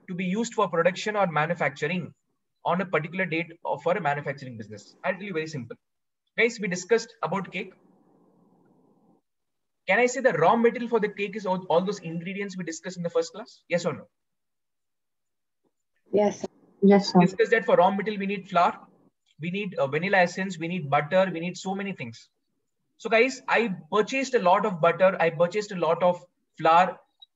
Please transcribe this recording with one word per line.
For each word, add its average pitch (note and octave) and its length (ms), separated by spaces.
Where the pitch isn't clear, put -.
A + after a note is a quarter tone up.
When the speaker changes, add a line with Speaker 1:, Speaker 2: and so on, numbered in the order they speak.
Speaker 1:
to F#3 120
be F#3+ 40
used A#3 200
for G3+ 160
production F#3 460
or F#3 60
manufacturing D#3+ 640
on F3+ 100
a F#3 120
particular E3 400
date E3+ 160
or D3 60
for E3+ 140
a E3+ 100
manufacturing C#3 500
business. G#2 240
I'll F#3+ 160
tell G3+ 120
you D#3+ 80
very D#3 160
simple. A#2+ 220
Guys, A#3 240
we G#3 140
discussed A3+ 360
about F3+ 280
cake. G3 180
Can G3 160
I B3 100
say C4+ 140
the G#3+ 60
raw A#3 120
material A#3 380
for A3 120
the G#3 40
cake G3+ 200
is G3 60
all, F#3 160
all E3+ 180
those G3 100
ingredients F#3 460
we F#3 60
discussed E3+ 360
in E3+ 40
the E3+ 140
first E3 160
class? A3 180
Yes F3 120
or D3+ 80
no? - 120
Speaker 2:
Yes, G#3 220
sir. - 60
Speaker 3:
Yes, G3 200
sir. F#3 140
Speaker 1:
Discuss G#3 280
that A3 140
for G3+ 140
raw F#3 160
material, G#3 260
we G3 100
need G3 180
flour, F3+ 220
we F3 140
need, G3+ 180
uh, C3+ 120
vanilla F3+ 400
essence, F#3+ 360
we E3 100
need D3+ 220
butter, E3+ 280
we E3 100
need F3+ 100
so F#3+ 140
many G3 200
things. A#2 180
So G#3+ 120
guys, C4 200
I - 20
purchased C4 440
a F#3+ 100
lot G3 200
of F#3+ 40
butter, F3 260
I E3+ 40
purchased G3+ 360
a - 100
lot E3 220
of F3+ 60
flour. E3+ 380